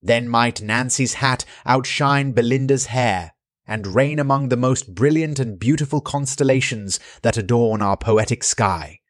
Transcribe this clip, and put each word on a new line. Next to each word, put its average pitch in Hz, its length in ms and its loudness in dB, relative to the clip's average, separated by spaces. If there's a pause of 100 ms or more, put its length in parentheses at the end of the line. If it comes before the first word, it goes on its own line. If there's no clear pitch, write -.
Then 120 260 0
might 117 320 0
Nancy's 120 540 -2
hat 127 300 -2 (200)
outshine 139 640 0
Belinda's 131 540 0
hair, 107 480 -2 (340)
and 101 280 -6
reign 143 240 2
among 139 300 0
the 123 60 2
most 127 380 0
brilliant 151 460 2
and 110 200 -4
beautiful 147 400 0
constellations 131 1000 0 (240)
that 117 140 2
adorn 110 440 2
our 98 160 0
poetic 110 460 0
sky. 87 560 -2 (100)